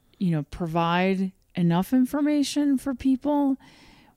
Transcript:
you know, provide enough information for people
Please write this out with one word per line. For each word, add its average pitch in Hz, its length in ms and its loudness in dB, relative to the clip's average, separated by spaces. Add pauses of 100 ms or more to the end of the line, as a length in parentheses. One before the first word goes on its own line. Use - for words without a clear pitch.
(180)
you 180 120 0
know, 156 140 0
provide 180 840 -2 (240)
enough 175 380 0
information 285 840 0
for 277 160 -6
people 277 600 0 (600)